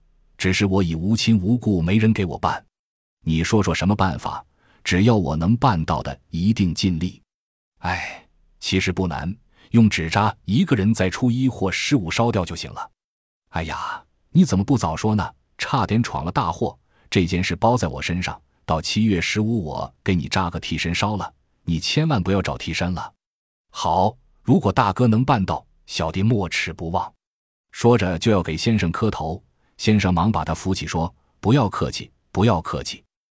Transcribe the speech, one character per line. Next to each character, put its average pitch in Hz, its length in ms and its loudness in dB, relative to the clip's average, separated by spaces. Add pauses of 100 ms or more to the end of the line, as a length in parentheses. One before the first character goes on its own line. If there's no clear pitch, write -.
(380)
只 92 160 0
是 101 140 2
我 95 160 2
已 82 100 0
无 92 240 0
亲 113 240 4
无 110 160 2
故， 101 240 0
没 90 160 2
人 110 160 4
给 107 100 0
我 82 140 -4
办。 - 260 -4 (600)
你 80 200 0
说 104 200 2
说 85 100 0
什 85 140 -2
么 104 80 2
办 92 240 -2
法， - 260 -10 (380)
只 90 200 2
要 117 120 6
我 78 200 0
能 90 220 2
办 101 260 2
到 80 200 -2
的， 65 140 -10 (120)
一 92 240 2
定 104 200 2
尽 87 260 0
力。 90 200 -6 (640)
”“哎， - 460 -8 (320)
其 - 200 0
实 95 120 0
不 92 160 -2
难， 78 280 -6 (360)
用 113 180 6
纸 82 220 -2
扎 104 240 0 (100)
一 120 180 2
个 160 120 2
人 104 180 2
在 95 160 0
初 123 220 0
一 127 180 0
或 95 220 -2
十 - 240 0
五 87 160 -2
烧 117 200 0
掉 92 140 0
就 - 100 -10
行 - 160 -12
了。 - 200 -14 (580)
”“哎 82 140 -6
呀， - 400 -10 (260)
你 175 160 4
怎 98 100 0
么 98 80 2
不 131 140 2
早 82 180 -2
说 107 200 0
呢？ - 180 -4 (240)
差 110 300 -2
点 113 160 2
闯 - 200 -6
了 85 80 -4
大 95 200 -2
祸， - 260 -6 (320)
这 95 160 2
件 90 180 0
事 - 120 -2
包 117 200 2
在 95 120 -2
我 - 120 -8
身 90 220 -4
上， - 180 -8 (240)
到 80 160 0
七 107 260 0
月 98 140 2
十 - 220 -2
五 110 220 -2
我 - 280 -8 (120)
给 98 100 2
你 87 140 0
扎 92 240 -2
个 - 80 -8
替 - 180 -6
身 85 160 -4
烧 104 220 -2
了， 92 180 -8 (300)
你 82 160 0
千 156 280 0
万 127 140 2
不 95 100 -2
要 95 120 2
找 71 120 -4
替 - 160 -8
身 90 220 -2
了。 - 180 -8 (600)
”“好， 92 440 0 (280)
如 143 160 4
果 104 120 2
大 101 220 2
哥 127 140 2
能 113 180 4
办 120 180 2
到， 80 220 -4 (220)
小 80 240 -4
弟 92 100 -4
没 104 260 2
齿 - 240 -4
不 82 200 -8
忘。” 90 200 -4 (600)
说 120 260 4
着 92 200 0
就 113 140 2
要 98 100 4
给 82 140 -4
先 110 240 2
生 87 100 0
磕 104 220 0
头， 80 320 -8 (340)
先 107 220 4
生 92 140 2
忙 87 180 2
把 87 120 -2
他 80 100 -4
扶 95 200 -4
起， 82 140 -4
说 82 260 -4 (260)
：“不 104 140 2
要 127 160 4
客 - 220 -4
气， - 200 -10 (200)
不 98 140 2
要 98 160 2
客 64 220 -8
气。” - 200 -12 (360)